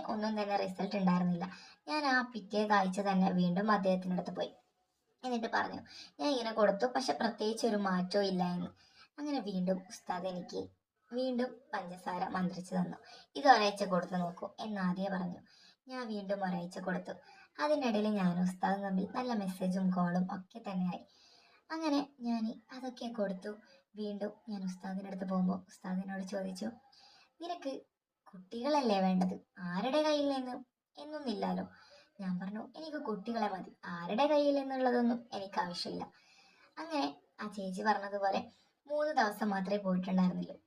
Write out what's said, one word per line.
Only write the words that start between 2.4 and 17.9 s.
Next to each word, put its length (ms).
ആഴ്ച 300
തന്നെ 320
വീണ്ടും 380
അദ്ദേഹത്തിൻ്റെ 460
അടുത്ത് 180
പോയി. 160
എന്നിട്ട് 260
പറഞ്ഞു, 320
"ഞാൻ 160
ഇങ്ങനെ 220
കൊടുത്തു, 340
പക്ഷെ 260
പ്രത്യേകിച്ച് 540
ഒരു 120
മാറ്റവും 480
ഇല്ല" 240
എന്ന്. 200
അങ്ങനെ 240
വീണ്ടും 380
ഉസ്താദ് 380
എനിക്ക് 340
വീണ്ടും 400
പഞ്ചസാര 580
മന്ത്രിച്ച് 460
തന്നു. 220
"ഇത് 120
ഒരാഴ്ച 360
കൊടുത്തു 340
നോക്കൂ" 280
എന്ന് 200
ആദ്യം 320
പറഞ്ഞു. 280
ഞാൻ 220
വീണ്ടും 360
ഒരാഴ്ച 340
കൊടുത്തു. 360
അതിനിടയിൽ 520